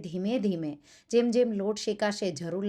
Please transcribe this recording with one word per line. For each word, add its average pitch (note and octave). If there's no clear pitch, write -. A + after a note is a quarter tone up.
ધીમે F#3
ધીમે E3
જેમ A#3+
જેમ A#3
લોટ G#3
શેકાશે, G#3
જરૂર E3+